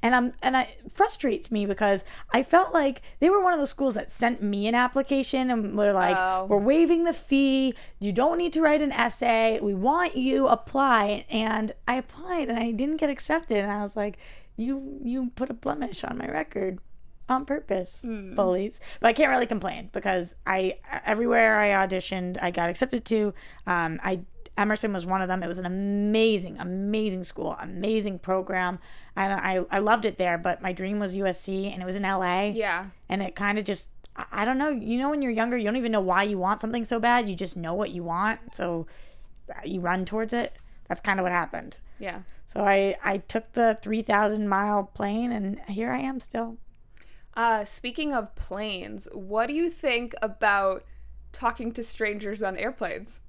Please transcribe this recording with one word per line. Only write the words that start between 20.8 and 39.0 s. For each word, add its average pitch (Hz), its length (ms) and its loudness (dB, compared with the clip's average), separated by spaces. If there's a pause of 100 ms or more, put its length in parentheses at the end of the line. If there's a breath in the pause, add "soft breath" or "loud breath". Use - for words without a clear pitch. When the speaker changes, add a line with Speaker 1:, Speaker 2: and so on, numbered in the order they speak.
Speaker 1:
everywhere 226 540 4
I 208 100 4
auditioned, 185 720 0
I 175 100 0
got 170 180 0
accepted 240 360 -2
to. 214 280 0 (320 loud breath)
Um, 170 380 0
I, 190 160 -2 (380)
Emerson 214 340 0
was 180 140 -4
one 190 160 0
of 185 80 -2
them. 190 120 0
It 170 60 -6
was 180 100 -4
an 185 80 -6
amazing, 202 960 2
amazing 196 640 -2
school, - 380 -6
amazing 202 580 -2
program. 185 600 -2 (360 loud breath)
And 196 160 0
I, 185 400 0
I 196 80 2
loved 214 240 4
it 202 140 -2
there, 175 200 0
but 170 240 -2
my 185 120 -4
dream 190 260 -4
was 190 160 -4
U 196 100 -2
S 180 140 0
C, 196 280 -4
and 196 140 -8
it 180 40 -6
was 185 100 -4
in 202 80 -2
L 190 180 0
A. 185 300 2
Speaker 2:
Yeah. 196 360 -2 (200)
Speaker 1:
And 202 140 -2
it 190 120 -6
kinda 202 300 0
just, 190 280 -4 (260)
I, - 160 -8
I 202 120 0
don't 262 120 0
know. 294 120 0
You 226 280 -2
know 269 120 0
when 294 120 0
you're 254 100 0
younger, 233 240 0
you 233 80 0
don't 214 140 0
even 233 160 0
know 208 80 4
why 185 220 4
you 208 140 0
want 196 220 2
something 233 240 -2
so 233 160 0
bad. 240 300 4
You 190 60 -4
just 175 200 -6
know 170 180 -4
what 202 180 -2
you 175 120 -6
want, 185 360 0 (140)
so 170 340 -2 (760 soft breath)